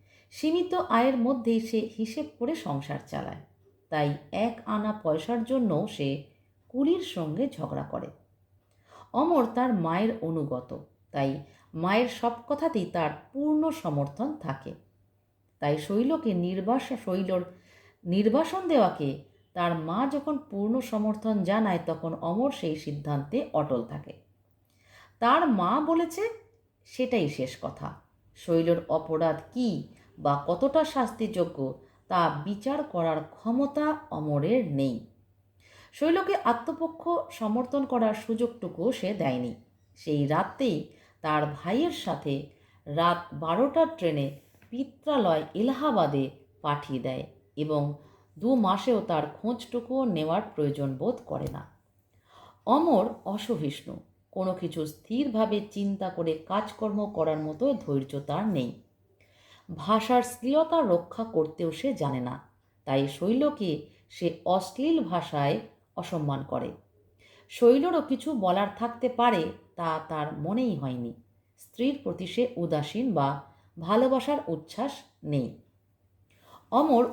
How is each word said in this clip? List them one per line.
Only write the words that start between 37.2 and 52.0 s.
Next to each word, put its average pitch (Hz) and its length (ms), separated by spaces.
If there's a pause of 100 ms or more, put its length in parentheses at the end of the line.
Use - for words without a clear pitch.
সমর্থন 220 540
করার 226 300
সুযোগটুকুও 220 760
সে 196 220
দেয়নি। 127 400 (440)
সেই 147 280
রাতেই 185 500 (440)
তার 151 220 (140)
ভাইয়ের 262 340
সাথে - 440 (520)
রাত 165 340 (120)
বারোটার 233 640
ট্রেনে 151 300 (440)
পিত্রালয় 233 720 (120)
এলাহাবাদে 202 760 (320)
পাঠিয়ে 143 380
দেয় 135 240 (320)
এবং 147 380 (440)
দু 240 160
মাসেও 208 460
তার 151 260
খোঁজটুকুও 240 800
নেওয়ার 170 380 (120)
প্রয়োজন 143 420
বোধ 190 200 (100)
করে - 260
না। 92 100 (1040)